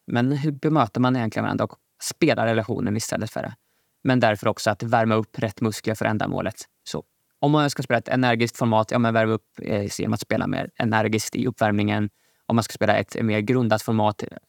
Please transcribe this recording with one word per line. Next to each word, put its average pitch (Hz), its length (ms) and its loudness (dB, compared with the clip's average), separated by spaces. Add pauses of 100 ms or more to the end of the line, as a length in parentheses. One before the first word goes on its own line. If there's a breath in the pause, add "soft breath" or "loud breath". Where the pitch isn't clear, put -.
Men 123 260 0
hur 147 200 -2
bemöter 139 480 0
man 127 160 2
egentligen 113 280 -4
varandra 107 200 -2
och - 100 -8 (280)
spelar - 440 0
relationen 113 500 0
istället - 340 -4
för - 120 -8
det? - 120 -8 (500)
Men 127 160 4
därför 113 280 2
också 107 220 0
att 104 120 -2
värma 113 320 2
upp 110 240 -2
rätt 110 220 -4
muskler 110 340 -2
för 107 100 -6
ändamålet. 95 600 -2 (200)
Så. - 200 -8 (340)
Om 143 140 2
man 147 180 2
ska - 120 -8
spela 123 160 0
ett - 100 -6
energiskt 120 480 0
format, 110 340 2
ja, 123 80 0
men 117 160 2
värma 110 180 2
upp, - 300 -6
eh, 101 380 -4
genom 104 120 -2
att 104 80 -2
spela - 260 -2
mer 92 300 -4
energiskt 110 600 0
i 120 100 -2
uppvärmningen. 104 640 0 (360)
Om 117 100 0
man 113 60 2
ska - 100 -4
spela 104 240 2
ett - 260 -2
mer 107 180 0
grundat 110 420 2
format, 107 400 0 (260)